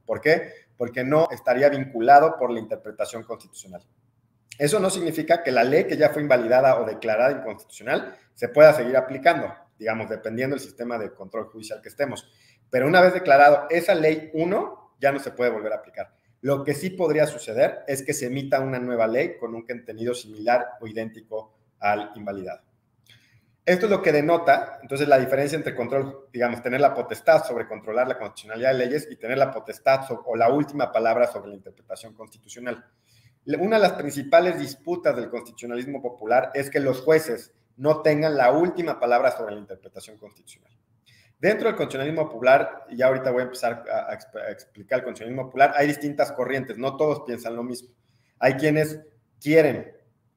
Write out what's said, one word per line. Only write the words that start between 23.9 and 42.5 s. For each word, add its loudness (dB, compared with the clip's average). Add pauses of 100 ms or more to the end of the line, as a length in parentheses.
lo 0
que 4
denota, 2
entonces, -4
la 8
diferencia 0
entre -6
control, -4
digamos, -2
tener -2
la 4
potestad 2
sobre -6
controlar -4
la -6
constitucionalidad -4
de 0
leyes -4
y -16
tener -6
la 2
potestad -2
so-, -10
o -4
la 4
última -2
palabra 0
sobre -14
la -16
interpretación -20
constitucional. -14 (600)
Le-, -4
una 0
de 4
las 4
principales 0
disputas -4
del -8
constitucionalismo -10
popular -2
es -6
que -2
los -2
jueces 0 (240)
no 0
tengan 2
la 4
última 0
palabra 2
sobre -8
la -14
interpretación -20
constitucional. -20 (600)
Dentro 0
del -2
constitucionalismo -4
popular, 2